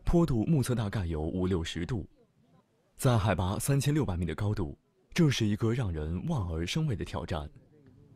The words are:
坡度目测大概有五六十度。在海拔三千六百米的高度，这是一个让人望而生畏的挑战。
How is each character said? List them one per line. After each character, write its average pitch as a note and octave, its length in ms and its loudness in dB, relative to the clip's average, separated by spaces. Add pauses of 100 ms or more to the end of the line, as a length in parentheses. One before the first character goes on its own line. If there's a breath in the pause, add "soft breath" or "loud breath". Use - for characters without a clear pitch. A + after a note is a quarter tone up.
坡 E3+ 200 4
度 A#2+ 220 2
目 D#3 160 4
测 B2 140 0
大 A2+ 120 -2
概 G2 200 -2
有 D#2+ 120 -2
五 F2+ 280 0
六 F2+ 160 0
十 E2 220 -6
度。 F2 200 -4 (880)
在 B2 220 4
海 G2 160 2
拔 F2+ 240 0
三 C#3 220 0
千 C#3+ 140 2
六 D3 120 2
百 G2 100 -2
米 E2+ 100 -2
的 D#2+ 100 -2
高 G#2 180 0
度， D#2+ 240 -4 (340)
这 D#3 200 4
是 A2 160 0
一 G#2 80 2
个 A2+ 180 0
让 A#2 180 -2
人 D#2+ 360 -4
望 G2+ 260 -2
而 E2 140 -2
生 D#3+ 180 -2
畏 B2 100 -2
的 E2+ 80 -6
挑 - 220 -6
战。 D2+ 240 -6 (680)